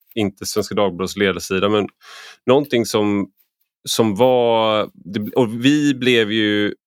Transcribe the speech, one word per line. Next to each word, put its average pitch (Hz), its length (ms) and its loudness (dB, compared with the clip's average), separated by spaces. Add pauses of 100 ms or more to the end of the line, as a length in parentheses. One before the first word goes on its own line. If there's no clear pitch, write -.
(140)
inte 101 320 -4
Svenska 104 280 -6
Dagbladets 92 420 -2
ledarsida, 95 520 0
men 104 200 0 (580)
någonting 123 400 2
som, 104 440 -2 (580)
som 110 260 0
var, 113 800 2
det, 101 420 -10
och 117 280 0
vi 147 300 4
blev 120 380 2
ju 104 420 0 (120)